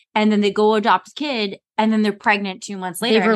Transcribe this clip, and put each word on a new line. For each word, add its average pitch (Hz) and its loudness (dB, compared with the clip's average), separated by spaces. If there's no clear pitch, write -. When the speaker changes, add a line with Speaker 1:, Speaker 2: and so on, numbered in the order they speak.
Speaker 1:
And 214 2
then 208 2
they 208 2
go 214 2
adopt 202 0
a - -20
kid 233 -6
and 220 2
then 214 2
they're 208 0
pregnant 202 -2
two 202 -12
months 185 -10
later. 220 2
Speaker 2:
They've - 2
Speaker 1:
I 202 0
mean, 220 2